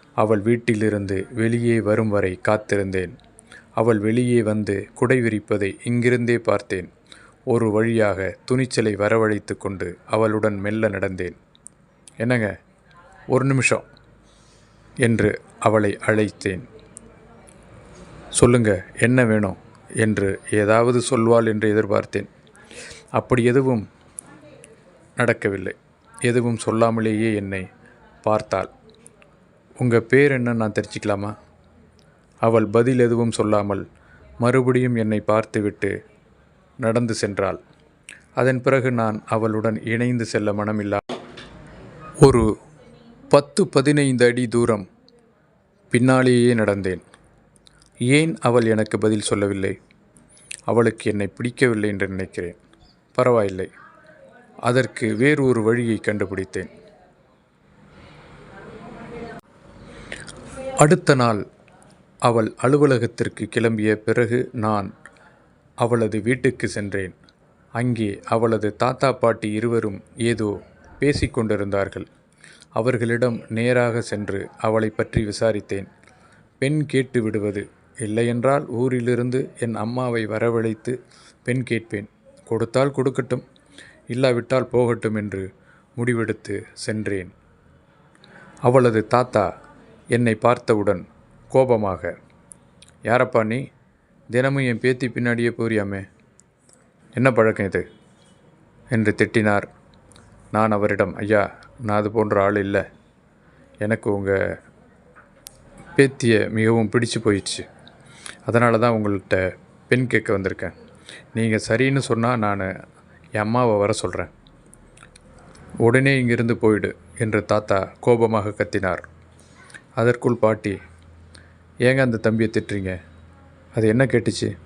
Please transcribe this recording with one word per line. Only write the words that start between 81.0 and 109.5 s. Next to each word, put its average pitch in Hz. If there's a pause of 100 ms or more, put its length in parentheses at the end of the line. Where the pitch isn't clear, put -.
பெண் 123
கேட்பேன். 110 (380)
கொடுத்தால் 127
கொடுக்கட்டும், 131 (640)
இல்லாவிட்டால் 123
போகட்டும் 117
என்று 98 (540)
முடிவெடுத்து 113 (160)
சென்றேன். 101 (1300)
அவளது 123
தாத்தா 120 (640)
என்னை 120
பார்த்தவுடன் 107 (480)
கோபமாக, 107 (880)
"யாரப்பா 120
நீ? 113 (680)
தினமும் 135
என் 117
பேத்தி 131
பின்னாடியே 120
போறியாமே, 104 (1120)
என்ன 127
பழக்கம் 110
இது?" 87 (1080)
என்று 110
திட்டினார். 107 (840)
நான் 107
அவரிடம், 101
"ஐயா, 104 (380)
நான் 104
அது 104
போன்ற 107
ஆள் 101
இல்ல. 98 (1000)
எனக்கு 110
உங்க 98 (1600)
பேத்தியை 127 (100)
மிகவும் 110
பிடிச்சு 120
போயிடுச்சு. 104 (800)
அதனால 117
தான் 117
உங்கள்கிட்ட 101 (540)